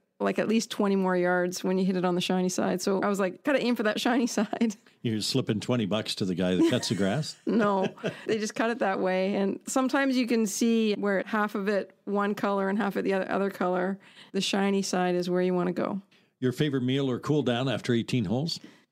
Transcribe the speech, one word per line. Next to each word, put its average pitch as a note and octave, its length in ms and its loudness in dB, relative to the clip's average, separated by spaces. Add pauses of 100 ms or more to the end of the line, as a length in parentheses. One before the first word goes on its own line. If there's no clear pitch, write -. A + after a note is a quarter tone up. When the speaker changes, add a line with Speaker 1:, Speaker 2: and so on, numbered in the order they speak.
(220)
Speaker 1:
like, G3 180 0
at - 80 0
least A3 240 0
twenty G3 240 2
more F#3 220 2
yards F3+ 440 0
when F#3 160 0
you F#3+ 60 2
hit F#3 140 0
it F3+ 80 0
on F3+ 100 2
the F3+ 60 0
shiny F#3 260 0
side. F#3 340 -2
So G3 200 0
I G#3 80 0
was G3 100 -2
like, F#3 240 -2
"Gotta C#4+ 180 2
aim A#3+ 140 0
for A3+ 80 -4
that G#3 180 0
<laughs> - 60 0
shiny A#3 200 2
side." G#3+ 500 -2 (240)
Speaker 2:
You're A2 180 0
slipping A2+ 400 0
twenty A#2+ 260 0
bucks G#2+ 300 -2
to G#2+ 100 -2
the F#2 80 0
guy F#2 220 2
that E4 160 4
cuts A#2+ 160 0
the A2+ 80 0
grass? G2 460 0
Speaker 1:
<laughs> - 40 -10
No, G3 480 2 (320)
they A3 140 0
just G#3+ 160 -6
cut A3+ 140 0
it A#3+ 100 -4
that G3 220 0
way. F#3 340 0
And G3 320 -2
sometimes C4+ 480 0
you B3+ 100 2
can A3+ 220 2
see A3+ 460 2
where G3 320 0
half G#3 280 -2
of G3 140 -2
it G3+ 240 -2 (140)
one G3+ 280 0
color G3 360 0
and G3+ 80 0
half G3+ 180 0
of G3 80 -2
the F#3+ 100 0
other, F#3+ 160 -2
other G3 200 0
color. F#3 500 -2 (320)
The G3 100 -2
shiny G3 400 2
side F3+ 340 0
is F3+ 140 0
where F3+ 120 2
you F3+ 120 2
wanna F3+ 200 0
go. - 280 -4 (380)
Speaker 2:
Your B2+ 140 0
favorite C#3 300 0
meal C3 280 0
or A#2 80 -2
cool D3 240 0
down B2 240 0
after A#2+ 260 0
eighteen A#2 300 0
holes? B2+ 380 -2 (300)